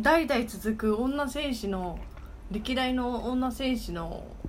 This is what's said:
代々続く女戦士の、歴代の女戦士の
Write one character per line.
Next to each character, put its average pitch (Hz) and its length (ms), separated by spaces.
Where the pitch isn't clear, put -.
代 311 260
々 247 200
続 - 280
く 214 220
女 269 320
戦 277 260
士 214 140
の、 180 300
歴 220 240
代 254 200
の 247 340
女 254 220
戦 262 260
士 214 160
の 165 320